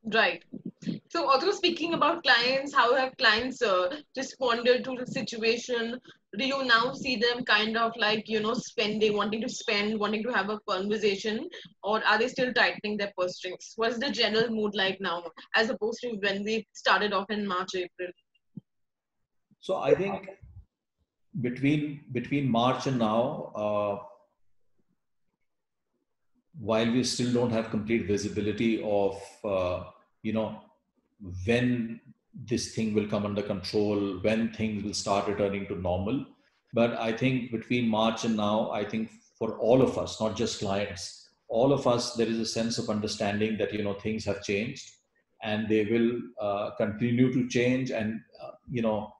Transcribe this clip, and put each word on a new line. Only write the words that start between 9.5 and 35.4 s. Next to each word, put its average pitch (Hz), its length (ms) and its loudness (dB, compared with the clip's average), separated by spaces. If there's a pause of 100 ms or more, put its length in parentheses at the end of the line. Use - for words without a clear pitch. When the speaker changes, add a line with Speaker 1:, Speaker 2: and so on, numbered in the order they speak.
Speaker 1:
wanting 208 260 0
to 240 100 -2
have 196 160 0
a 214 100 -2 (100)
conversation, 208 800 0 (340)
or 214 220 0
are 214 140 4
they 240 80 2
still 254 260 0
tightening 208 440 0
their 202 200 -4
purse 180 200 -2
strings? - 400 -10
What 233 160 0
is 233 60 -6
the 277 120 -2
general 220 380 2
mood 214 260 -2
like 190 240 0
now, 175 240 -4 (320)
as 220 140 2
opposed 226 320 -4
to 240 180 -6
when 196 240 -2
we 214 300 -4
started 202 400 2
off 196 160 -2
in 208 180 -2
March, 180 280 -4
April? 180 340 -6 (1500)
Speaker 2:
So 190 160 -4
I - 180 4
think 190 340 -4 (1080)
between, 139 720 0
between 131 400 0
March 123 360 2
and 131 120 0
now, 113 560 0
uh, 104 500 -2 (2500)
while 110 300 2
we 123 140 4
still 123 300 0
don't 120 180 2
have 110 180 -2
complete 107 380 0
visibility 104 760 0
of, 101 380 0 (220)
uh, 92 400 0 (380)
you 107 120 -4
know, 107 280 -2 (840)
when 120 540 0 (340)
this 113 420 -4
thing 110 180 -2
will 104 140 2
come 104 180 -2
under 104 160 -2
control, 101 800 0
when 110 320 2
things 107 300 -4
will 101 100 -4
start 101 340 0
returning 98 400 0